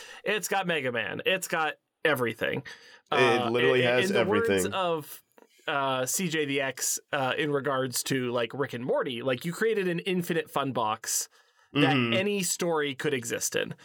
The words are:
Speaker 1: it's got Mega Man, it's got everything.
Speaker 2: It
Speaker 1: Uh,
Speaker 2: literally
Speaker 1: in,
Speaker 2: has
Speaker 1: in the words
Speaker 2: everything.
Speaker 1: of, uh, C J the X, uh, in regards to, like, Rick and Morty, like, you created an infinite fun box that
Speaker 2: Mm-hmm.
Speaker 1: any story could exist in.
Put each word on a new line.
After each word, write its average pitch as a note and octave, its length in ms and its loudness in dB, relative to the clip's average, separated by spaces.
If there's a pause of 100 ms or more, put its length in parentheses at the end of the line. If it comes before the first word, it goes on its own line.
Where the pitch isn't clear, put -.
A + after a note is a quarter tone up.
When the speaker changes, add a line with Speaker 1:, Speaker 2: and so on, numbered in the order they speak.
(260)
Speaker 1:
it's G3+ 240 -2
got G3 180 0
Mega C#3+ 240 0
Man, A2 340 -4
it's F#3 220 0
got D#3 260 -2 (300)
everything. B2+ 580 0 (500)
Speaker 2:
It D#3 40 2 (260)
Speaker 1:
Uh, A#2+ 80 0
Speaker 2:
literally B2 340 4
Speaker 1:
in, B2 40 2
Speaker 2:
has B2 240 4
Speaker 1:
in G3 40 0
the A#2 100 4
words - 240 2
Speaker 2:
everything. G3 240 2
Speaker 1:
of, E3+ 480 -4 (460)
uh, C3+ 400 0
C F#3 220 -2
J D#3 160 0
the C#3 160 0
X, - 380 -4 (140)
uh, C3+ 240 0
in D3+ 140 0
regards C3 520 0
to, B2+ 280 0
like, A#2+ 240 0
Rick C3 180 -4
and A#2+ 100 -6
Morty, D#3 380 -2
like, C3 240 -2
you E3+ 80 -4
created G#3 340 0
an E3+ 120 0
infinite F3 500 -2
fun C#3 240 -2
box - 560 -2 (440)
that C#3+ 220 6
Speaker 2:
Mm-hmm. A#2+ 180 2
Speaker 1:
any G3+ 300 0
story D#3 520 -2
could C#3 180 -2
exist A#2 420 -4
in. - 300 -2